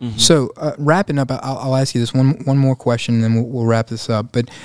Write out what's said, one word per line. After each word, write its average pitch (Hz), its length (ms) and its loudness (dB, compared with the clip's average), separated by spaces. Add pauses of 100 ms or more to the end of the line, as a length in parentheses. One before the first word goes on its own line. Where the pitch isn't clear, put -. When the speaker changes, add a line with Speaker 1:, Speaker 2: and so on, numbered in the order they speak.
Speaker 1:
Mm-hmm. 117 160 -8
Speaker 2:
So, 127 400 4
uh, 151 220 -6
wrapping 151 400 0
up, 135 140 -2
I'll, 135 260 -6
I'll 131 180 -2
ask 135 160 0
you 120 80 0
this 117 140 -2
one, 131 300 2
one 135 120 2
more 135 200 2
question, 117 400 0
and 113 80 2
then 113 100 2
we'll, 117 120 0
we'll 117 200 -4
wrap 113 220 2
this 113 200 -8
up. 113 220 -2
But, 120 180 -2 (160)